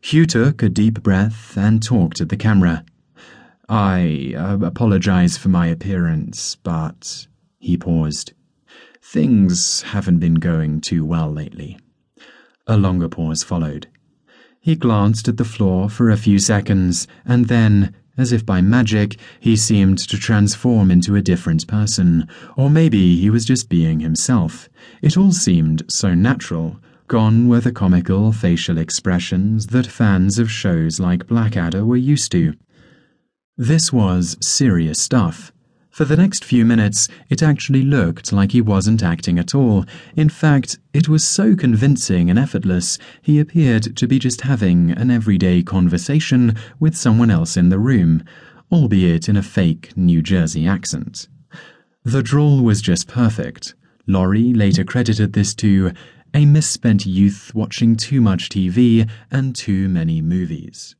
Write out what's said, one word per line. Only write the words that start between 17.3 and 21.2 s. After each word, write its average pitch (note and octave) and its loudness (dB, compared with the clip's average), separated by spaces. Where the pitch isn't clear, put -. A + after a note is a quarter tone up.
then, G#2+ 2
as B2+ -2
if A2 -2
by F#2+ 0
magic, G#2 0
he A2+ 2
seemed G2 2
to - -8
transform G#2+ 0
into F2+ 2
a G2+ 0